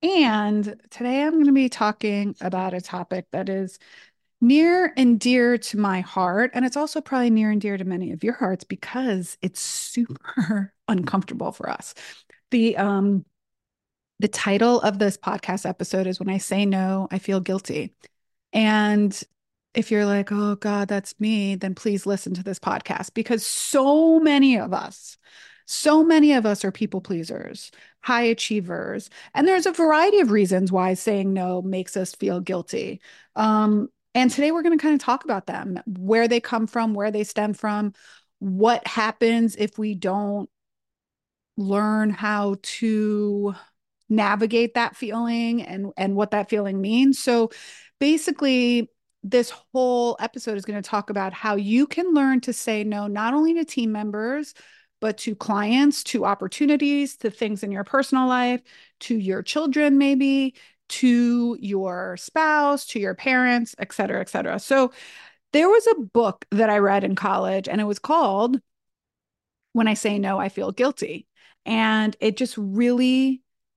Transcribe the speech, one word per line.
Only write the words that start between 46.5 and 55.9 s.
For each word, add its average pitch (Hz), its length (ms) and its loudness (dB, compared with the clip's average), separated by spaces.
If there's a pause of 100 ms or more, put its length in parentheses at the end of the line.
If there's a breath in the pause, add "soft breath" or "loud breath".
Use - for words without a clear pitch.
means. 240 380 4
So 233 320 2 (500 loud breath)
basically, 269 920 2 (320)
this 233 280 0 (220)
whole 247 460 0
episode 226 380 -6
is 196 80 -10
gonna 208 180 -8
talk 202 260 -4
about 196 240 -6
how 208 220 -4
you 220 320 2
can 349 260 -2
learn 269 280 4
to 247 120 -6
say 214 300 -4
no, 208 240 -4
not 208 260 -2
only 320 220 2
to 330 100 -2
team 233 260 -2
members, 214 600 -6 (480 soft breath)
but 214 160 -4
to 214 180 -8
clients, 226 720 0